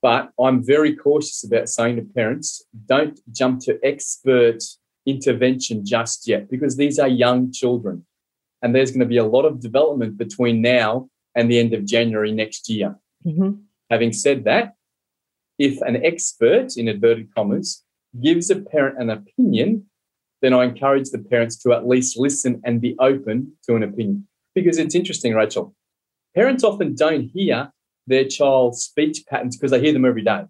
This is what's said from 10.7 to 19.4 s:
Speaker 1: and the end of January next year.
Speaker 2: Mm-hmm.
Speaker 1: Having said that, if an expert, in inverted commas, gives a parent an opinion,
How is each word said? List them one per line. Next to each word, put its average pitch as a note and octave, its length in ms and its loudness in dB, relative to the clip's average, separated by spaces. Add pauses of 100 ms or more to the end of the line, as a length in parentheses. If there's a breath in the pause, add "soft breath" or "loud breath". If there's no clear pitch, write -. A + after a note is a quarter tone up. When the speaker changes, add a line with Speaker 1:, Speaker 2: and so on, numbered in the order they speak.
Speaker 1:
and A#2 160 2
the A#2+ 80 4
end A#2 160 2
of G2+ 100 -4
January A2 480 0
next A2 380 -6
year. G2+ 260 -4 (300)
Speaker 2:
Mm-hmm. F#3+ 340 -2 (300)
Speaker 1:
Having A#3 240 0
said - 320 0
that, A3 300 0 (840)
if - 240 0
an A#2+ 240 -2
expert, E3+ 720 0
in A#2 100 -4
inverted A2 480 0
commas, - 480 -4 (380)
gives E3+ 300 0
a G3 100 0
parent C3+ 400 -2
an A#2 80 -2
opinion, G3 800 -2 (520)